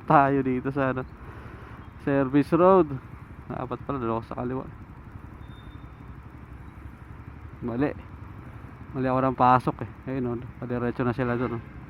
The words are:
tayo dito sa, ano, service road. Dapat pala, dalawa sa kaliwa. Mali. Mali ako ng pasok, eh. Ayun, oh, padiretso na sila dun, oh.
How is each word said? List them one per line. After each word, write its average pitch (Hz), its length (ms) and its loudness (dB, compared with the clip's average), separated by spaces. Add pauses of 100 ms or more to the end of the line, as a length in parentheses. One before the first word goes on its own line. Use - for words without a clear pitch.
tayo 139 320 8
dito 127 320 0
sa, 135 160 2
ano, 127 160 -2 (960)
service 139 560 4
road. 180 320 10 (640)
Dapat 127 320 -4
pala, 143 160 -2
dalawa 113 240 0
sa - 80 -10
kaliwa. 127 320 -4 (3000)
Mali. 120 320 0 (1040)
Mali 131 80 0
ako 131 160 2
ng 131 160 2
pasok, 127 480 6
eh. 131 320 -8
Ayun, 123 240 -2
oh, 123 160 -12
padiretso 123 480 -2
na 120 80 4
sila 120 240 0
dun, 120 240 -2
oh. - 20 -14 (260)